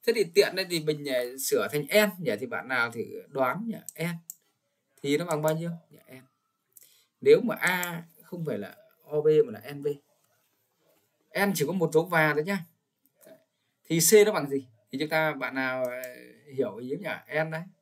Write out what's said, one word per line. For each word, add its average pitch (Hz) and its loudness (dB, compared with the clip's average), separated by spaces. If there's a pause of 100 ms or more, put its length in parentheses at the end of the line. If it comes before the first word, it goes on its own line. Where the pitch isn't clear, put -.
Thế 226 2
thì 214 2 (120)
tiện 175 4
đây 185 -4
thì 170 0
mình, 151 -4
ờ, 127 -2
sửa 123 0
thành 147 -2
N 185 2
nhỉ, 123 -2
thì 127 -8
bạn 117 -8
nào 120 -2
thử 117 -8 (260)
đoán 135 -2
nhỉ, - -8
N 170 -4 (880)
thì 143 0
nó 170 -2
bằng 156 -2
bao 156 2
nhiêu 165 -4 (180)
nhỉ, - -20
N? 131 -20 (1000)
Nếu 139 8
mà 240 -2
A 175 -2 (180)
không 170 -10
phải 120 -4
là 95 -12 (260)
O 147 -2
B 151 4 (180)
mà 117 -12
là 135 -12
N 143 -12
B. 147 -4 (1500)
N 196 2
chỉ 151 0
có 170 -4
một 165 0
dấu 156 4
và 160 4
thôi 151 0
nhá. 190 -4 (1160)
Thì 165 0
C 208 8
nó 214 2
bằng 147 -2
gì? 135 -4 (240)
Thì 135 -6
chúng 151 -4
ta, 156 2
bạn 131 -4
nào, 131 -2
ờ, 123 -6 (520)
hiểu 123 -2
ý 127 -12
nhỉ? 165 -6 (180)
N 156 -2
đấy. 160 -8 (180)